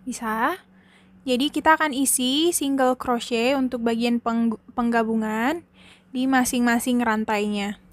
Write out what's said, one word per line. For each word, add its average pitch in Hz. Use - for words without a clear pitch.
Bisa. 233
Jadi 262
kita 311
akan 311
isi 269
single 262
crochet 247
untuk 247
bagian 233
peng-, 233
penggabungan 226
di 262
masing-masing 247
rantainya. 208